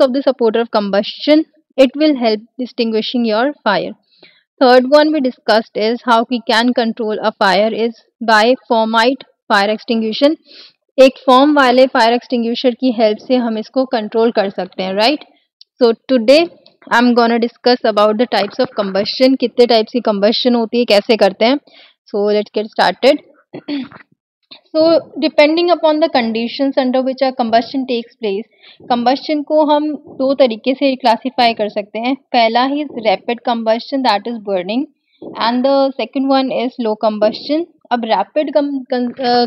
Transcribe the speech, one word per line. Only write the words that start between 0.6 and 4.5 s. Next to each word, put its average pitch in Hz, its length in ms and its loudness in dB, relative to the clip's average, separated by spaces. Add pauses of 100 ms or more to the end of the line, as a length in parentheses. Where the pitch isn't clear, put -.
of 233 60 -6 (100)
combustion, 208 640 0 (380)
it 262 160 0
will 302 180 2
help 226 240 -2 (220)
distinguishing 233 640 -4
your 226 220 0 (200)
fire। 185 240 -2 (720)